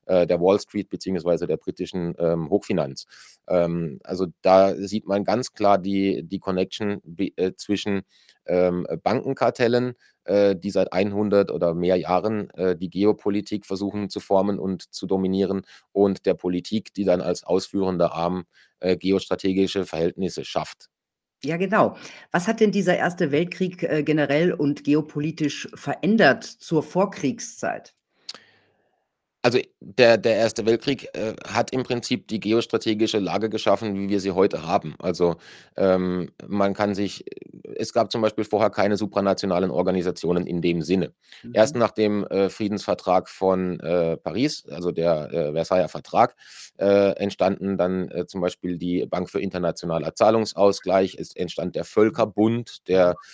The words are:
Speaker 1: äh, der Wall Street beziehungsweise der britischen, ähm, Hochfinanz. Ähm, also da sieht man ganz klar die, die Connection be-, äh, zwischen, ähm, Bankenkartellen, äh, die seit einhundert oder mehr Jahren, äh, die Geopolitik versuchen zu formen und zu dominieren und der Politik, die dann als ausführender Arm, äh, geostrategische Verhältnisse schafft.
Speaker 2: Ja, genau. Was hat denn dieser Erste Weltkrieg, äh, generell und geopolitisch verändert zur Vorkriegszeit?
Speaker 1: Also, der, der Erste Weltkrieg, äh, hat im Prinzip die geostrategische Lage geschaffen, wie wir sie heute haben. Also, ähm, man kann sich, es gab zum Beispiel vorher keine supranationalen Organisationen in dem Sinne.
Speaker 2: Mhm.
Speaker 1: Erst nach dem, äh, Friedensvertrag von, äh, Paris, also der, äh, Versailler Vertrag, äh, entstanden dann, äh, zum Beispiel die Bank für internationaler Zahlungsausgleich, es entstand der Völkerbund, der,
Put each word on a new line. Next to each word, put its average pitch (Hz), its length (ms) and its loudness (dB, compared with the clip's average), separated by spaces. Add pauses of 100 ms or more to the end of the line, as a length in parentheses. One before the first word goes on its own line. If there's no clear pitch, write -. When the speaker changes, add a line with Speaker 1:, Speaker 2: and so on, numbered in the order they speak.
Speaker 1:
äh, 87 180 4
der 87 160 0
Wall 95 180 4
Street - 300 -8
beziehungsweise 87 560 -2
der 80 120 -2
britischen, 87 600 -6
ähm, 82 320 -2
Hochfinanz. 80 560 -2 (420)
Ähm, 85 560 0
also 92 220 -4 (160)
da 95 320 6
sieht 101 320 -6
man 98 180 0
ganz 110 300 -2
klar 101 240 4
die, 98 460 0
die 87 160 -8
Connection 95 640 -4
be-, 85 340 -8
äh, 92 180 -2
zwischen, 98 460 -4 (460)
ähm, 90 400 2 (160)
Bankenkartellen, 123 920 0 (300)
äh, 101 320 4
die 95 160 -4
seit 95 220 2
einhundert 101 580 2
oder 85 240 0
mehr 87 200 2
Jahren, 92 560 0
äh, 90 240 0
die 85 140 -8
Geopolitik 101 800 -2
versuchen 98 420 -6
zu 101 100 -10
formen 98 380 2
und 92 360 -6
zu - 120 -10
dominieren 95 560 0 (300)
und 98 340 2
der 92 80 4
Politik, 90 640 -4
die 101 100 -2
dann 90 160 2
als 87 220 -4
ausführender 92 720 0
Arm, 85 320 -4 (340)
äh, 92 180 0
geostrategische 95 880 0
Verhältnisse 82 580 -4
schafft. - 460 -8 (540)
Speaker 2:
Ja, 156 140 -2
genau. 185 380 2 (360)
Was 180 160 0
hat 226 120 0
denn 214 120 6
dieser 180 260 2
Erste 170 340 0
Weltkrieg, 175 520 -2
äh, 151 200 0
generell 151 500 2
und 143 300 -2
geopolitisch 151 920 -2
verändert 151 680 2
zur - 380 -4
Vorkriegszeit? - 1120 -4 (1500)
Speaker 1:
Also, 123 140 4 (220)
der, 113 400 4
der 110 160 2
Erste 110 320 0
Weltkrieg, 117 480 0
äh, 107 180 -6 (140)
hat 117 240 -2
im 131 100 -2
Prinzip 120 460 -4
die 110 120 -4
geostrategische 110 800 0
Lage 101 320 -2
geschaffen, 104 460 0
wie 98 120 -4
wir 101 120 0
sie 92 140 -2
heute 85 340 2
haben. 82 320 0
Also, 85 380 0 (400)
ähm, 92 520 2 (160)
man 98 300 0
kann 104 180 0
sich, 98 320 -6 (500)
es - 160 -6
gab 113 200 2
zum 120 100 -2
Beispiel 110 220 0
vorher 104 260 2
keine 101 280 0
supranationalen 95 760 0
Organisationen 87 720 0
in 85 160 -4
dem 85 220 0
Sinne. 87 300 0 (280)
Speaker 2:
Mhm. 117 140 -10
Speaker 1:
Erst 110 200 4
nach 117 140 2
dem, 104 380 0
äh, 95 220 0
Friedensvertrag 98 800 -2
von, 92 500 0
äh, 82 360 0
Paris, 113 540 -4
also 87 220 -4
der, 82 420 0
äh, 76 200 -2
Versailler 82 360 0
Vertrag, 90 460 0 (420)
äh, 101 380 4
entstanden 98 640 -2
dann, 92 320 -2
äh, 87 160 -6
zum 95 140 -8
Beispiel 87 360 -4
die 90 300 -2
Bank 90 200 -4
für - 140 -4
internationaler 85 720 -4
Zahlungsausgleich, 101 1040 2
es - 180 -12
entstand 87 400 -6
der 82 100 -6
Völkerbund, 110 1000 0
der, 90 280 4 (180)